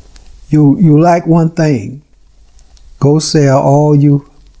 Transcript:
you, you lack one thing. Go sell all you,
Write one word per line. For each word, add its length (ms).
you, 300
you 200
lack 280
one 220
thing. 520
Go 200
sell 420
all 340
you, 340